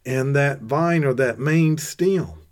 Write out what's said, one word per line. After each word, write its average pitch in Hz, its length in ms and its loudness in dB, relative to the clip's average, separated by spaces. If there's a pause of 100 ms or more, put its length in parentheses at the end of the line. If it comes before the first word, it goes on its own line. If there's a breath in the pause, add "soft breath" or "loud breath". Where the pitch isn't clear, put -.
and 131 300 -2
that 139 260 0
vine 156 420 0
or 131 120 2
that 123 240 0
main 156 380 2
stem. 175 520 -2 (220)